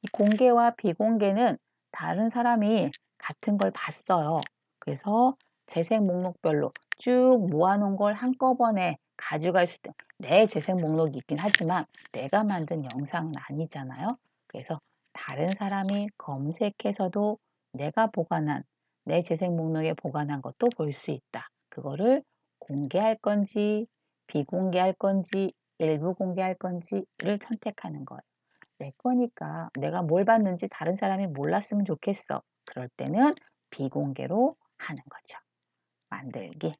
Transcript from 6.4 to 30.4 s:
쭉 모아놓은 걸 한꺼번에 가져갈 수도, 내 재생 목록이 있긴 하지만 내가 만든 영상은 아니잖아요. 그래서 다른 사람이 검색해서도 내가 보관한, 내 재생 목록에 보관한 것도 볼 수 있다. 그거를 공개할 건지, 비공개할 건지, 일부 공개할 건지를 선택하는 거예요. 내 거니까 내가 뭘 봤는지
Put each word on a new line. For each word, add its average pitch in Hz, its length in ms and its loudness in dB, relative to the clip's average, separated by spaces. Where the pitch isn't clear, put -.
쭉 247 520 6
모아놓은 196 460 2
걸 208 180 2
한꺼번에 233 840 2
가져갈 175 500 2
수도, - 260 -10
내 180 300 6
재생 185 340 -2
목록이 156 380 0
있긴 147 200 -6
하지만 175 460 0
내가 143 300 -2
만든 165 480 -4
영상은 156 420 -6
아니잖아요. 139 680 -8
그래서 147 340 -10
다른 151 400 -4
사람이 196 640 -4
검색해서도 202 1200 -2
내가 151 360 0
보관한, 156 540 -2
내 156 180 2
재생 175 340 -2
목록에 160 380 0
보관한 147 460 -4
것도 131 360 0
볼 151 160 -2
수 - 180 -10
있다. - 380 -10
그거를 190 540 0
공개할 180 600 -2
건지, 208 680 0
비공개할 180 680 0
건지, 196 580 0
일부 160 360 0
공개할 185 400 -2
건지를 185 920 -4
선택하는 160 600 -8
거예요. 123 140 -14
내 139 200 -12
거니까 165 720 -2
내가 156 240 -2
뭘 170 220 4
봤는지 202 440 2